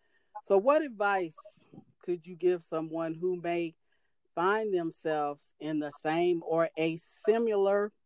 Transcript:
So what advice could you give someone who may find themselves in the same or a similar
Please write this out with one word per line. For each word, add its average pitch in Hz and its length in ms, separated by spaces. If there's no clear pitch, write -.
So 196 120
what 277 240
advice 202 540
could 175 220
you 180 100
give 175 260
someone 160 520
who 175 260
may 170 340
find 214 400
themselves 156 840
in 156 180
the 147 140
same 170 420
or 165 240
a 160 200
similar 208 680